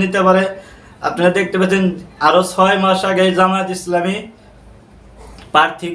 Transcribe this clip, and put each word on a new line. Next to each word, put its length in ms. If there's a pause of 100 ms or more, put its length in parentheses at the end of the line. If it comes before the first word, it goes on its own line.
নিতে 240
পারে? 160 (680)
আপনারা 300
দেখতে 220
পাচ্ছেন, 240 (440)
আরও 120 (120)
ছয় 320
মাস 160 (100)
আগে 140 (140)
জামায়াত 380
ইসলামী 400 (1400)
প্রার্থী 400